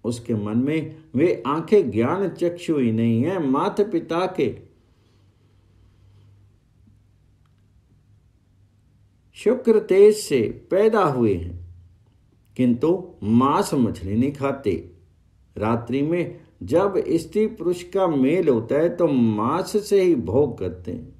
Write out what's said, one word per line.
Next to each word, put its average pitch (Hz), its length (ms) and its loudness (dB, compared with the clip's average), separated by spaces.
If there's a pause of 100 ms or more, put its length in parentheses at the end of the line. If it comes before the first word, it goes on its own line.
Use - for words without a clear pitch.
उसके 120 320 -6
मन 104 220 -4
में 143 380 -2 (200)
वे 160 160 4 (160)
आंखें 160 440 2
ज्ञान 151 380 0
चक्षु 170 480 -4
ही 120 140 2
नहीं 113 320 2
है, 185 180 -2
माता 165 440 0
पिता 170 440 -4
के 139 260 -2 (4000)
शुक्र 220 440 2
तेज 208 360 6
से 131 240 -2 (300)
पैदा 208 340 4
हुए 123 300 2
हैं, 87 240 -8 (960)
किंतु 131 460 2 (200)
मांस 135 520 4
मछली 98 400 -2
नहीं 135 180 0
खाते। 135 420 -2 (800)
रात्रि 117 460 -2
में 160 380 -2 (240)
जब 185 300 0 (160)
स्त्री 165 400 0
पुरुष 175 360 -4
का 190 220 0
मेल 156 420 2
होता 117 260 0
है 160 160 2
तो 170 160 0
मांस 123 720 0
से 202 220 2
ही 175 140 4
भोग 127 420 -2
करते 90 340 -8
हैं। - 280 -12